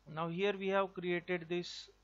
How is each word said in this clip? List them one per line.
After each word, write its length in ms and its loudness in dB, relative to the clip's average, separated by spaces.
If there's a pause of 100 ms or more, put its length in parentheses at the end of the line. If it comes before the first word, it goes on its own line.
(180)
Now 100 -2
here 280 2
we 120 -4
have 260 2
created 560 -2
these 400 -4 (140)